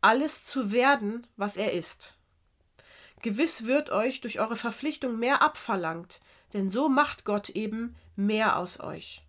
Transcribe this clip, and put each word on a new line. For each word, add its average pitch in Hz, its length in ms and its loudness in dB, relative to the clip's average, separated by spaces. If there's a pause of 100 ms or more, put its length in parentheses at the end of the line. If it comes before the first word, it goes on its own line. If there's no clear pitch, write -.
alles 277 440 4
zu 226 260 -2
werden, 233 540 2 (120)
was 202 200 -4
er 208 160 0
ist. - 440 -6 (1040)
Gewiss 233 440 0
wird 277 260 2
euch 240 280 0
durch - 200 -8
eure 220 160 0
Verpflichtung 240 640 -4
mehr 247 220 2
abverlangt, 175 800 -2 (340)
denn 196 160 0
so 262 200 2
macht 285 340 2
Gott 208 260 -2
eben 220 460 -6 (220)
mehr 214 400 2
aus 180 240 -6
euch. - 480 -12